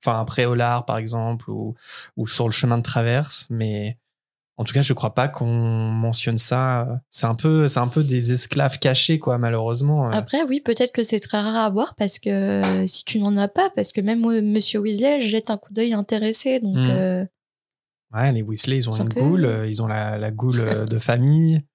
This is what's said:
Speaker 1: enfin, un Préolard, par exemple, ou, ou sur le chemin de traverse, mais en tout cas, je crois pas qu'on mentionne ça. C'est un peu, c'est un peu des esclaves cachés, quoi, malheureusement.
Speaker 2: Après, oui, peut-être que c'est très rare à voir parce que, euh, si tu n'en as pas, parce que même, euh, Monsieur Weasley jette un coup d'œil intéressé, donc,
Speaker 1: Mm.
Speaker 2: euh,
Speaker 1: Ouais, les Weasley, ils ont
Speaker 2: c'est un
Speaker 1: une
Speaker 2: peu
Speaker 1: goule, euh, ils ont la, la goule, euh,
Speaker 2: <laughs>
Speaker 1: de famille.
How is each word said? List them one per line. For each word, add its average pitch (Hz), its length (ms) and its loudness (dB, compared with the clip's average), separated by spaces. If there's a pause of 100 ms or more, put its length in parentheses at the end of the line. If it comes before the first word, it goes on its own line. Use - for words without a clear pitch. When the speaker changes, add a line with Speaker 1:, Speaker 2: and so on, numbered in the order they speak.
Speaker 1:
enfin, 113 140 0
un 113 60 -2
Préolard, 120 600 0
par 113 140 -4
exemple, 113 520 -6
ou, 107 240 -8 (420)
ou 113 100 -4
sur 117 220 0
le 110 40 -2
chemin 120 260 2
de 117 40 -2
traverse, 120 680 -2
mais 110 480 -4 (580)
en 120 80 -4
tout - 100 -2
cas, 139 80 4
je 139 120 2
crois 117 200 -4
pas 127 140 2
qu'on 127 180 -4
mentionne 113 920 0
ça. 127 500 2 (220)
C'est - 160 -2
un 117 100 0
peu, 156 320 2
c'est 135 100 2
un 123 80 0
peu 151 160 0
des 123 300 0
esclaves 139 480 0
cachés, 147 400 4
quoi, 123 180 0
malheureusement. 120 720 0
Speaker 2:
Après, 110 320 -2
oui, 277 180 -2
peut-être 247 300 -2
que 233 140 -2
c'est 214 160 0
très 208 200 -4
rare 214 140 -4
à 220 160 0
voir 214 240 -2
parce 202 240 -2
que, - 100 -4 (360)
euh, 190 240 0
si - 160 0
tu - 160 -2
n'en 202 160 2
as 202 100 2
pas, 370 300 2
parce 202 160 0
que - 80 -2
même, 226 240 0
euh, 226 180 2
Monsieur 208 380 2
Weasley 226 400 2
jette 220 300 -2
un 208 80 -2
coup - 140 -18
d'œil 226 220 0
intéressé, 220 640 0
donc, 202 180 -2
Speaker 1:
Mm. 127 140 2
Speaker 2:
euh, 185 340 0 (920)
Speaker 1:
Ouais, 127 180 2
les 113 100 0
Weasley, 110 360 0
ils 120 100 0
ont 110 60 -2
Speaker 2:
c'est 110 80 0
un - 20 0
Speaker 1:
une 113 100 -2
Speaker 2:
peu - 60 -2
Speaker 1:
goule, 160 240 2
euh, 110 240 0
ils 107 140 -2
ont 113 40 -2
la, 107 320 -2
la 107 140 -4
goule, 123 280 0
euh, 110 240 -2
Speaker 2:
<laughs> - 20 -6
Speaker 1:
de 113 120 -2
famille. 151 640 2 (140)